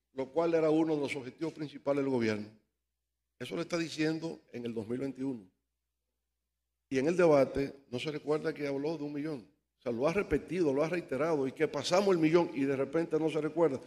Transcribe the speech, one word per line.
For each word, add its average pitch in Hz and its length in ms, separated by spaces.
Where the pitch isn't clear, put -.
lo 131 160
cual 165 240
era 160 160
uno 160 260
de 143 60
los 139 140
objetivos 143 380
principales 143 500
del 135 80
gobierno. 107 380
Eso 151 160
lo 170 60
está 165 160
diciendo 156 640
en 120 140
el 117 80
dos 110 140
mil 123 120
veintiuno. 131 500
Y 131 100
en 135 80
el 175 100
debate 139 720
no 123 80
se 151 140
recuerda 151 420
que 143 140
habló 143 300
de 143 60
un 147 100
millón. 143 340
O - 20
sea, 123 100
lo 120 160
ha 165 60
repetido, 170 600
lo 143 100
ha 160 60
reiterado, 151 580
y 127 40
que 147 160
pasamos 180 480
el 165 40
millón 160 340
y 135 100
de 139 120
repente 156 440
no 160 100
se 156 100
recuerda. 151 460